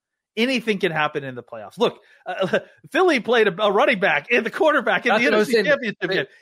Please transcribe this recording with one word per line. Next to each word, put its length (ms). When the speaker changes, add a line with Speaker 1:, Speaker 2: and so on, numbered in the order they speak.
Speaker 1:
anything 440
can 120
happen 320
in 120
the 80
playoffs. 340
Look, 240
uh, 360
<laughs> 160
Philly 280
played 280
a, 140
a 100
running 280
back 320
and 120
the 60
quarterback 560
in 40
Speaker 2:
That's 140
Speaker 1:
the 60
Speaker 2:
what 60
I 20
was 160
Speaker 1:
N 0
F 0
C 80
Speaker 2:
saying. 40
Speaker 1:
Championship 360
Speaker 2:
They, 140
Speaker 1:
game. 100